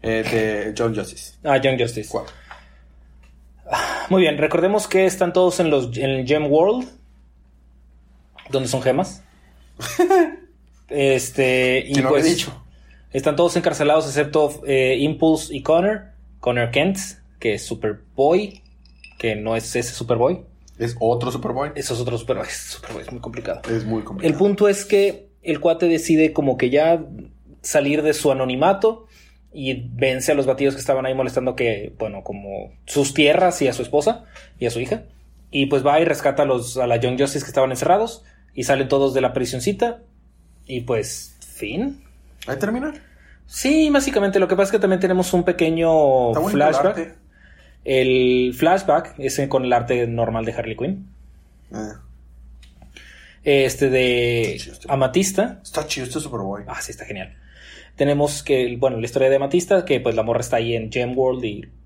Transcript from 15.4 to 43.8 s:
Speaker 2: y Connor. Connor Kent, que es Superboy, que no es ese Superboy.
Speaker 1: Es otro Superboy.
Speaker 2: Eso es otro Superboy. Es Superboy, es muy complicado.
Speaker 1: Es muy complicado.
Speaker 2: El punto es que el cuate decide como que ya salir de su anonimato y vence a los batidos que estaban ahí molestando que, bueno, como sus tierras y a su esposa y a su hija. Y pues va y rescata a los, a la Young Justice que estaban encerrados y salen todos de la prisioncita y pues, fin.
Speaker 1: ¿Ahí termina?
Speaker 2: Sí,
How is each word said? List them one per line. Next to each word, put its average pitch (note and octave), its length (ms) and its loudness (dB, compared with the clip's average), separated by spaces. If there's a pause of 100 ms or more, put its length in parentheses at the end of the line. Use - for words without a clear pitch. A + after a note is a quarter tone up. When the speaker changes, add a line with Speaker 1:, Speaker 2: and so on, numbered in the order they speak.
Speaker 2:
y B2+ 80 -8
Connor. G3 460 0 (320)
Connor A#2+ 300 -2
Kent, F3 280 0 (400)
que A2 160 -2
es G2 100 -10
Superboy, C#3+ 1000 -2 (560)
que A2 180 -4
no A2 200 -4
es - 180 -8
ese A#2+ 200 -4
Superboy. B2 500 0 (340)
Speaker 1:
Es A#2 220 -4
otro A#2+ 300 0
Superboy. C3+ 460 -6
Speaker 2:
Eso C3+ 180 -6
es A2+ 60 -6
otro A#2+ 180 -4
Superboy. A2 280 -4
Es - 100 -10
Superboy, - 480 -14
es - 80 -16
muy A#2+ 80 -14
complicado. A2+ 500 -10
Speaker 1:
Es A2+ 160 -4
muy A2 160 -4
complicado. G#2 320 -2
Speaker 2:
El C#3+ 40 -8
punto G3+ 300 2
es G3 160 0
que G3 440 0 (140)
el D#3 180 -4
cuate E3 260 2
decide D#3+ 460 4
como C3+ 260 0
que B2+ 100 2
ya D#3 340 4 (600)
salir D3 400 0
de D3+ 100 2
su D3 200 2
anonimato D#3 720 0 (460)
y B2+ 420 -8
vence C3 380 0
a - 20 6
los C#3 120 2
batidos C3+ 280 2
que - 60 -10
estaban C3 260 0
ahí C3 80 0
molestando B2+ 420 -2
que, A2 420 -2
bueno, G2+ 260 -8
como G2+ 480 -12 (140)
sus C#3 280 0
tierras E3+ 480 4
y C3+ 60 2
a B2 40 0
su B2+ 100 -6
esposa D3+ 420 -2 (340)
y B2 80 -4
a A2+ 40 0
su A#2 100 -6
hija. - 240 -6 (460)
Y C#3 160 0
pues C#3 200 0
va D3 140 4
y E3+ 40 4
rescata C#3+ 380 0
a C#3 40 2
los, B2 300 -2
a B2+ 100 0
la A#2+ 100 2
Young B2 240 -2
Justice C#3 240 -2
que - 60 -14
estaban C3 200 0
encerrados F3+ 540 0 (280)
y B2 120 -6
salen C3+ 240 0
todos C#3 260 2
de C3+ 60 2
la B2 120 0
prisioncita F#3+ 720 -4 (640)
y B2+ 160 -8
pues, A#2 540 -6 (180)
fin. G3 480 -8 (440)
Speaker 1:
¿Ahí C3+ 120 -6
termina? B3 360 -4 (520)
Speaker 2:
Sí, D4+ 440 2